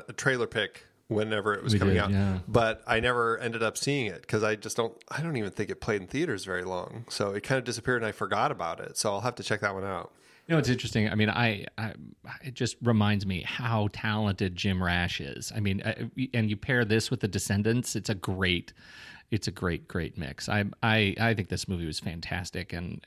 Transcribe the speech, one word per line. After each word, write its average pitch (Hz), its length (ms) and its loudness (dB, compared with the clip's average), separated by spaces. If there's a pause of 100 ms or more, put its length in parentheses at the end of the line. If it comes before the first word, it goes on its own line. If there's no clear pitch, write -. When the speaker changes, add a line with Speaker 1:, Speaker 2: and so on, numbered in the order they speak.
Speaker 1:
a 110 60 -12
trailer 123 340 2
pick - 380 -2 (220)
whenever 107 460 2
it 95 100 -4
was 120 100 4
Speaker 2:
We 101 60 6
Speaker 1:
coming 95 160 6
Speaker 2:
did, 104 80 4
Speaker 1:
out, 101 80 2
Speaker 2:
yeah. 98 360 2
Speaker 1:
but 113 400 2
I 113 120 4
never 117 380 2
ended 117 240 -4
up 107 160 2
seeing 139 300 0
it 90 200 -8
'cause 107 160 0
I 107 120 2
just 104 220 -8
don't, 117 160 0 (160)
I - 120 -4
don't 156 160 -2
even 101 140 -2
think 104 180 -4
it - 120 -8
played 104 200 0
in 90 60 -12
theaters 127 380 -2
very 90 180 -2
long. 92 460 -6
So 101 240 0
it 104 100 -4
kind 135 160 0
of 117 60 -4
disappeared 120 360 0
and 113 60 0
I 104 40 0
forgot 104 400 0
about 85 280 -4
it. - 180 -10
So 104 140 0
I'll 101 100 -2
have 120 140 -2
to 98 80 -10
check 107 160 -2
that 101 160 0
one 95 80 -4
out. 92 300 -6 (340)
Speaker 2:
You 165 80 4
know, 156 40 6
it's 123 100 4
interesting. 113 400 2
I 107 60 0
mean, 107 140 4
I, 113 360 0 (120)
I, 110 160 -6 (500)
it 127 120 -10
just 117 260 -2
reminds 104 440 4
me 92 200 -2
how 117 480 0
talented 104 640 0
Jim 92 280 0
Rash 87 380 0
is. - 340 -10
I 110 40 -2
mean, 101 260 0
I, 113 240 -4 (240)
and 110 160 2
you 104 80 -2
pair 123 260 2
this 110 280 2
with 120 80 0
The 110 80 0
Descendants, 104 680 0
it's 104 140 -4
a 107 60 0
great, 92 580 0 (560)
it's - 180 -2
a - 40 -2
great, - 360 -2
great - 300 -4
mix. - 320 -8
I, 104 160 2 (160)
I, 110 380 4
I 113 160 2
think 98 140 -4
this - 180 -4
movie 85 180 -2
was 76 140 -6
fantastic, 87 760 -8
and, 87 340 -8